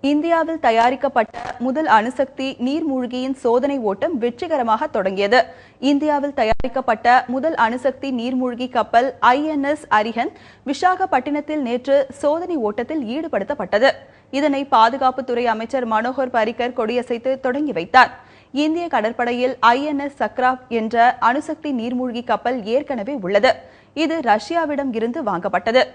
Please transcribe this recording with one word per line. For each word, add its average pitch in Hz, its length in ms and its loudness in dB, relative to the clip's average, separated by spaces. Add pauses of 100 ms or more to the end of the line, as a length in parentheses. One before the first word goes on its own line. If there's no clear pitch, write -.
இந்தியாவில் 320 580 0
தயாரிக்கப்பட்ட 247 720 2 (200)
முதல் 262 360 -2
அணுசக்தி 262 540 0 (180)
நீர்மூழ்கியின் 262 680 -4 (100)
சோதனை 254 340 2 (120)
ஓட்டம் 302 280 -2
வெற்றிகரமாக 240 680 -2 (100)
தொடங்கியது. 202 440 2 (500)
இந்தியாவில் 285 500 0
தயாரிக்கப்பட்ட 240 760 2 (180)
முதல் 294 300 -2
அணுசக்தி 254 460 -2 (100)
நீர்மூழ்கி 247 560 -4
கப்பல் 233 320 2 (220)
ஐ 262 100 2 (140)
என் 277 180 -2
எஸ் 302 140 -6 (120)
அரிஹந்த் 233 400 -2 (320)
விசாகப்பட்டினத்தில் 302 1000 0
நேற்று 247 280 0 (240)
சோதனை 330 380 -2 (100)
ஓட்டத்தில் 254 340 -4 (120)
ஈடுபடுத்தப்பட்டது. 285 760 0 (480)
இதனை 277 240 0 (140)
பாதுகாப்புத்துறை 247 760 2
அமைச்சர் 233 400 -4
மனோகர் 254 420 -2
பாரிக்கர் 240 440 -2
கொடியசைத்து 240 520 -2 (140)
தொடங்கி 269 320 -2
வைத்தார். 226 340 4 (520)
இந்திய 320 200 0 (100)
கடற்படையில் 240 600 0 (220)
ஐ - 20 -2 (120)
என் 277 140 -2
எஸ் 277 160 -8
சக்ராப் 254 420 0 (180)
என்ற 233 360 2 (140)
அணுசக்தி 302 400 -4 (100)
நீர்மூழ்கி 240 500 -4
கப்பல் 240 280 -2 (160)
ஏற்கனவே 269 400 -4 (120)
உள்ளது. 214 240 4 (540)
இது 320 120 0 (160)
ரஷ்யாவிடம் 285 680 -2
இருந்து 240 300 -4
வாங்கப்பட்டது. 202 540 2 (120)